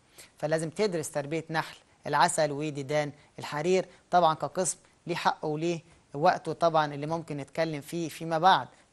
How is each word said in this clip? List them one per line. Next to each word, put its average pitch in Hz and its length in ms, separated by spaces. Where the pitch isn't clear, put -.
فلازم 156 320
تدرس 170 420
تربية 151 380
نحل، 160 280
العسل 151 440
وديدان 147 600
الحرير، 170 460
طبعًا 170 220
كقسم 160 440
ليه 165 80
حقه - 320
وليه 160 340
وقته 156 400
طبعًا 156 400
اللي 143 140
ممكن 156 300
نتكلم 151 440
فيه 170 280
فيما 165 280
بعد، 160 300